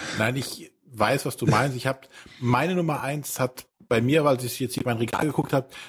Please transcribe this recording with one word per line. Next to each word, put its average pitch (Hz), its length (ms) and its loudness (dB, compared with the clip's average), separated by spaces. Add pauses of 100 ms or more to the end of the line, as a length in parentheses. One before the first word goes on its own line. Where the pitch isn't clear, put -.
(200)
Nein, 117 160 2
ich - 360 -8 (140)
weiß, 117 400 0
was 139 120 -4
du - 100 0
meinst. 127 280 2
Ich 123 120 -4
hab, - 200 -4 (320)
meine 131 360 2
Nummer 156 260 0
eins 139 380 -6
hat - 280 -4 (220)
bei 117 100 4
mir, 143 240 4
weil 131 200 2
ich 120 160 -6
jetzt 123 140 -4
hier - 100 -4
in 127 60 0
mein 117 80 0
Regal 117 280 0
geguckt 147 280 -2
hab, 131 200 -2 (160)